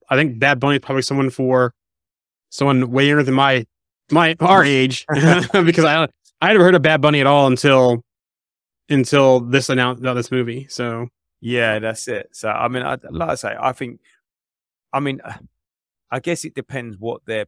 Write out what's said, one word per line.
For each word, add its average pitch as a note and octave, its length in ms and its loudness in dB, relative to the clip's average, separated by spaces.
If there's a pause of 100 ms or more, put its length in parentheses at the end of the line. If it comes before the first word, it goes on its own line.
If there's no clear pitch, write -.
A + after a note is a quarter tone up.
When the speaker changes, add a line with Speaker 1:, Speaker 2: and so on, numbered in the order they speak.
Speaker 1:
I C3+ 60 0
think C3+ 240 -2
Bad C#3 200 0
Bunny C#3 180 0
is C3+ 40 -6
probably C3+ 200 -4
someone C3+ 280 -2
for B2+ 440 0 (760)
someone C3 420 -2
way C3+ 160 2
younger D3 160 2
than C3 120 -2
my, C3+ 300 2 (460)
my, D#3+ 280 2
our F3+ 240 4
age, C3 440 0
<laughs> - 20 -6
Speaker 2:
<laughs> D#3+ 440 2
Speaker 1:
because E3+ 320 2
I, D#3 220 0 (340)
I F3 120 2
never G3 100 6
heard F3+ 120 6
of D#3+ 80 4
Bad D#3 180 2
Bunny D3 180 2
at C3+ 80 2
all C#3+ 200 4
until, B2+ 540 2 (880)
until C3+ 520 2
this B2 280 -2
announce-, B2+ 300 -2
about B2+ 160 -4
this A#2+ 160 -6
movie. B2+ 380 -6
So A#2+ 400 -10 (320)
Speaker 2:
Yeah, A#2 380 -2
that's A2 280 -8
it. G#2+ 240 -10
So, - 180 -10
I A#2+ 200 -4
mean, B2+ 140 -8
I, C3+ 140 -6 (140)
like E3 180 -8
I D3 60 -4
say, A2 240 -10
I C3 140 -4
think, B2 260 -14 (920)
I C3+ 80 -4
mean, C#3 220 -8 (440)
<sighs> - 460 -20
I C3 80 -6
guess E3 260 -8
it - 100 -16
depends A#2+ 420 -14
what A#2 280 -10
they're, G#2+ 220 -8